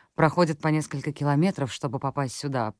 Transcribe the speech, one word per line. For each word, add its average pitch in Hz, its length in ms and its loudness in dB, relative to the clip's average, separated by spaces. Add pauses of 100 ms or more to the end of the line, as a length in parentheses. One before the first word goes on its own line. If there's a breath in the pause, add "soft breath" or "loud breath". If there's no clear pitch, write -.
(160 loud breath)
проходят 156 440 4
по - 80 -2
несколько 151 440 -2
километров, 143 640 0
чтобы 131 260 -4
попасть 135 360 -4
сюда, 127 440 -4